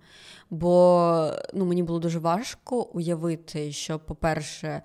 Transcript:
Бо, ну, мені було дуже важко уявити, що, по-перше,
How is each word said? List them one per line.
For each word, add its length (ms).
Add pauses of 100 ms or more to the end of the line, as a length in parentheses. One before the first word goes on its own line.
(500)
Бо, 800 (220)
ну, 120
мені 180
було 160
дуже 200
важко 600
уявити, 920
що, 280
по-перше, 840